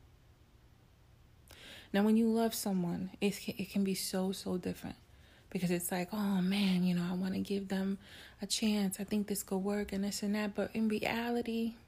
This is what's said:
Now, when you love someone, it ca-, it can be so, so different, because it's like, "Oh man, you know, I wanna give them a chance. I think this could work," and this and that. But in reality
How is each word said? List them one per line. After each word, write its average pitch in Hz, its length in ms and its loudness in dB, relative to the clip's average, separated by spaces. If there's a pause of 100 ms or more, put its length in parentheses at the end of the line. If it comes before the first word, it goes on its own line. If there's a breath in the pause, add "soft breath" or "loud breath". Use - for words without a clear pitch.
(1900 loud breath)
Now, 202 100 4
when 220 120 6
you 226 120 6
love 226 280 4
someone, 185 640 -2
it 202 120 2
ca-, - 260 -6
it 185 140 -4
can 202 120 2
be 190 120 2
so, 190 360 -2
so 190 260 -4
different, - 380 -6 (540 loud breath)
because 180 220 0
it's 175 200 0
like, 180 220 -2
"Oh 202 280 2
man, 185 420 4
you 180 120 4
know, 175 140 0
I 185 60 0
wanna 190 240 -2
give 196 280 -2
them 196 300 0 (440 loud breath)
a 202 40 -6
chance. 208 540 0
I 202 40 -4
think 208 240 -2
this 196 160 -4
could 196 140 -2
work," 202 340 -2
and 196 120 -2
this 202 200 -4
and 202 120 0
that. 208 200 -2
But - 180 -2
in 220 140 2
reality 226 840 0 (140)